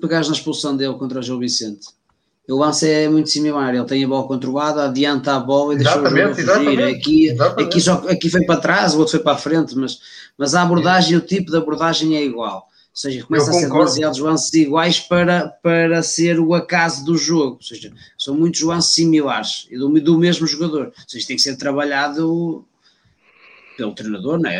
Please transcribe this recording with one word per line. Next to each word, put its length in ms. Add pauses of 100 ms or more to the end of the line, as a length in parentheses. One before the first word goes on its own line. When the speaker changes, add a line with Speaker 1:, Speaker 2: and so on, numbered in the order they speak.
Speaker 1:
pegares 280
na 60
expulsão 420
dele 180
contra 240
o 40
Gil 160
Vicente, 500 (600)
o 80
lance 340
é 180
muito 220
similar. 440
Ele 100
tem 200
a 40
bola 180
controlada, 600
adianta 500
a 40
bola 340
e 20
deixa 160
o 20 (100)
jogo 40
Speaker 2:
Exatamente, 260
Speaker 1:
fugir. 160
Speaker 2:
exatamente, 480
Speaker 1:
Aqui, 300
Speaker 2:
exatamente. 400
Speaker 1:
aqui 120
só, 120 (160)
aqui 220
foi 140
para 160
trás, 340
o 40
outro 140
foi 80
para 120
a 60
frente, 380
mas, 240 (360)
mas 180
a 80
abordagem, 540
o 40
tipo 300
de 60
abordagem 600
é 80
igual. 420 (240)
Ou 60
seja, 280
começa 260
Speaker 2:
Eu 60
Speaker 1:
a 40
ser 60
Speaker 2:
concordo. 180
Speaker 1:
demasiados 340
lances 360
iguais 440
para, 500 (140)
para 400
ser 380
o 140
acaso 500
do 120
jogo. 400
Ou 60
seja, 300 (260)
são 160
muitos 280
lances 320
similares 760
e 80
do, 100 (120)
do 180
mesmo 280
jogador. 400
Ou 200
seja, 220
tem 80
que 60
ser 140
trabalhado 1120 (1120)
pelo 180
treinador, 460
não 100
é? 100